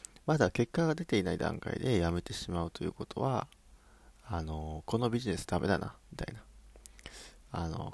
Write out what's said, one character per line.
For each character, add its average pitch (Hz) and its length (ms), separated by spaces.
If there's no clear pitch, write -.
ま 156 120
だ 90 140
結 - 200
果 165 140
が 156 80
出 165 100
て 113 140
い 92 60
な 87 80
い 85 60
段 82 200
階 - 220
で 117 180
や 85 140
め 87 100
て - 100
し - 200
ま 85 140
う 82 40
と - 140
い - 20
う - 60
こ - 120
と - 160
は、 127 280
あ 82 120
の、 78 420
「こ 113 120
の 120 120
ビ 120 80
ジ 123 100
ネ 85 80
ス - 80
ダ 87 140
メ - 80
だ 95 120
な」 - 180
み - 40
た - 140
い - 20
な、 - 120
あ 85 180
の、 101 240